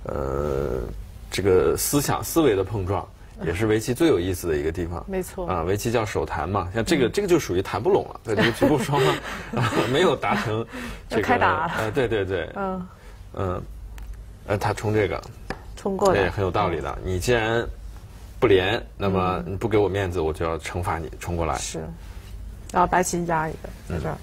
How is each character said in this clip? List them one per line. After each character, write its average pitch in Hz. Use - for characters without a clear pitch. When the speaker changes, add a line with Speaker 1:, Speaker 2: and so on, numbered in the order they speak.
Speaker 1:
呃， 67
这 -
个 92
思 -
想 101
思 -
维 135
的 95
碰 95
撞， 90
也 85
是 104
围 107
棋 123
最 160
有 104
意 92
思 90
的 78
一 73
个 78
地 85
方。 82
Speaker 2:
没 190
错。 180
Speaker 1:
啊， 87
围 92
棋 107
叫 113
手 82
谈 80
嘛， 92
像 113
这 160
个， 127
Speaker 2:
嗯。 -
Speaker 1:
这 202
个 202
就 170
属 98
于 92
谈 95
不 147
拢 180
了， -
对， 110
这 110
个 113
局 -
部 143
双 143
方， 131
<laughs> -
啊， 113
没 143
有 170
达 104
成 107
这 240
个， 226
Speaker 2:
要 190
开 247
打 165
了。 165
Speaker 1:
呃， 110
对， 123
对， 101
对。 92
Speaker 2:
嗯。 190
Speaker 1:
嗯， 92
呃， 104
他 101
冲 104
这 107
个， 82
Speaker 2:
冲 196
过 190
来。 101
Speaker 1:
那 95
也 90
很 101
有 92
道 101
理 82
的。 69
你 92
既 92
然 113
不 -
连， 98
那 98
么 92
Speaker 2:
嗯。 95
Speaker 1:
你 -
不 98
给 107
我 101
面 95
子， 87
我 78
就 82
要 82
惩 87
罚 87
你， 76
冲 85
过 85
来。 69
Speaker 2:
是。 -
然 185
后 -
白 175
棋 175
压 160
一 156
个， -
在 -
这 -
儿。 -
Speaker 1:
嗯。 -